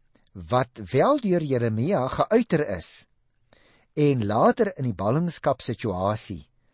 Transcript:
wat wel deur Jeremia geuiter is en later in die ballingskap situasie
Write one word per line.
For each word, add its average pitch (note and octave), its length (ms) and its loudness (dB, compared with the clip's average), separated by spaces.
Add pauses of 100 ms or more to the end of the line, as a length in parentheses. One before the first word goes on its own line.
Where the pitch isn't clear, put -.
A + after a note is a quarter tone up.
(320)
wat G2+ 360 -2 (240)
wel A3+ 280 4
deur F3 220 0
Jeremia B2+ 680 0
geuiter D#3 680 2
is - 300 -10 (920)
en C#3 300 2
later F#3+ 500 2
in C3 80 -6
die A#2 100 -2
ballingskap C#3+ 680 -2
situasie G2 840 -4 (240)